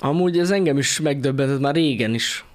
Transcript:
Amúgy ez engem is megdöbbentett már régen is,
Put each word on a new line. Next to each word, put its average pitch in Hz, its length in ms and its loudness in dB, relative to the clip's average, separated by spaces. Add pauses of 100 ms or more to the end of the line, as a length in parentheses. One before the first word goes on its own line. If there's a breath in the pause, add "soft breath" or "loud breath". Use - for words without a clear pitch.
Amúgy 170 380 0
ez 175 120 2
engem 180 280 0
is 135 220 -2
megdöbbentett 139 600 0
már 143 140 0
régen 123 400 2
is, - 300 -4 (100)